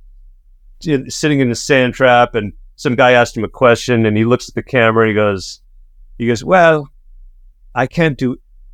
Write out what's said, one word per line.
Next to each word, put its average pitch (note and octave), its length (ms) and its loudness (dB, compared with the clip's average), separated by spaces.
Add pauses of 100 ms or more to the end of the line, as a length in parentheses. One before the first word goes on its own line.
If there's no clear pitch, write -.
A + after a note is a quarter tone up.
(840)
in, C#3+ 240 -4
sitting D3+ 300 -2
in C3 100 0
the A2+ 60 -4
sand B2+ 400 0
trap, B2 400 2
and G#2 180 -4 (220)
some B2+ 200 -4
guy B2+ 180 4
asked A#2+ 240 2
him A2 60 -4
a G2+ 60 -6
question, A#2 560 2
and G#2+ 120 0
he A2 80 0
looks A#2+ 240 -2
at - 60 -20
the B2+ 80 -6
camera A2+ 420 0
and A2 40 0
he G#2 60 -4
goes, G2+ 460 -4 (580)
he A#2 80 -4
goes, A#2+ 160 -4
"Well, E3 460 2 (840)
I B2 140 -2
can't D#3+ 300 -2
do B2+ 200 -4 (360)